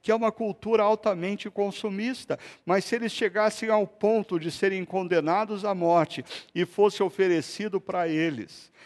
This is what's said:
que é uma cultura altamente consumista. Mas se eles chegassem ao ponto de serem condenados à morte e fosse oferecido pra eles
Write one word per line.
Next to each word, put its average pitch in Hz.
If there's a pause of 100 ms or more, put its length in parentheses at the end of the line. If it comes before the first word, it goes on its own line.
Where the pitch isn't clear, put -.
que -
é 214
uma 226
cultura 220
altamente 202
consumista. 202 (280)
Mas 185
se -
eles 233
chegassem 214
ao 214
ponto 202
de 160
serem 190
condenados 185
à 208
morte 170 (280)
e 170
fosse 202
oferecido 190
pra 180
eles 156 (140)